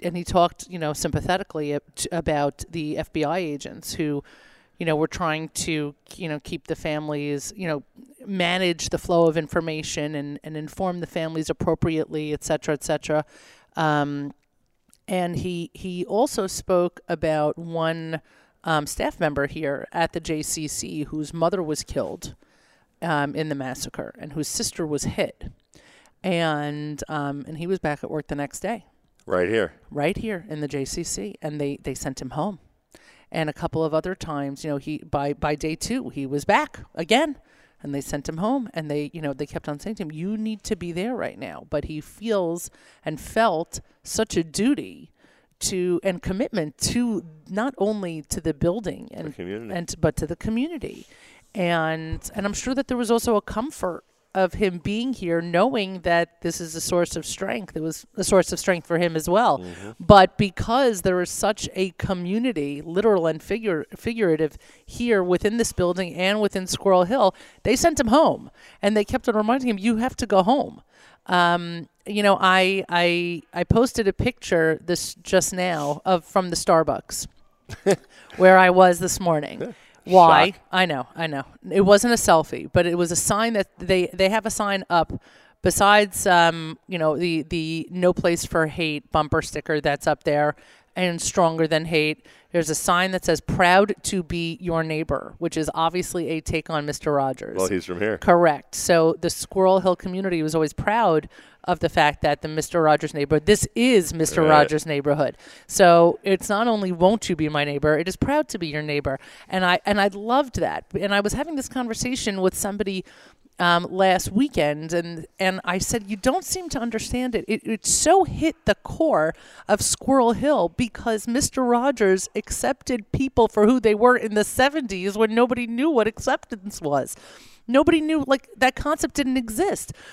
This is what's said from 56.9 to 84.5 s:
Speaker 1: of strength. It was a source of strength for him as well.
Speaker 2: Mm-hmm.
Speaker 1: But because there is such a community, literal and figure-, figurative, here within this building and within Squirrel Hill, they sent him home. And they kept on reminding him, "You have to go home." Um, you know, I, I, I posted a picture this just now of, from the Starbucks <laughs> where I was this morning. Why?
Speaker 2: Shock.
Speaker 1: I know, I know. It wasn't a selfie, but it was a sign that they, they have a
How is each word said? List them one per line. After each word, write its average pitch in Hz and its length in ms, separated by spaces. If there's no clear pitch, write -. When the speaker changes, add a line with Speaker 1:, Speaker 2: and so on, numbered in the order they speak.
Speaker 1:
of 160 80
strength. 196 500
It 160 60
was 156 260
a 190 60
source 185 280
of 175 60
strength 175 280
for 170 120
him 170 180
as 156 140
well. 185 300
Speaker 2:
Mm-hmm. 92 380
Speaker 1:
But 185 380
because 233 640
there 180 220
is 170 80
such - 440
a 190 180
community, 180 920
literal 175 440
and 160 160
figure-, 196 440
figurative, 170 600
here 226 400
within 202 320
this 233 160
building 180 420
and 196 280
within 196 240
Squirrel 180 380
Hill, 208 300
they 226 140
sent 330 220
him 247 100
home. 226 420
And 208 120
they 208 120
kept 254 200
on 226 100
reminding 240 340
him, 202 80
"You 220 180
have 247 200
to 247 100
go 190 160
home." 226 400
Um, 175 640
you 208 180
know, 196 160
I, 185 520
I, 175 500
I 175 100
posted 226 420
a 190 60
picture 165 720
this 170 300
just - 400
now 156 500
of, 185 220
from 185 240
the 165 60
Starbucks 160 680
<laughs> - 520
where 185 220
I 185 100
was 180 300
this 175 200
morning. 165 560
Why? 170 460
Speaker 2:
Shock. - 80
Speaker 1:
I 185 140
know, 135 280
I 165 120
know. 139 180
It 196 120
wasn't 202 320
a - 20
selfie, - 560
but 175 140
it 175 100
was 175 160
a 170 40
sign 226 380
that 196 140
they, 180 340
they 185 160
have 214 180
a 214 40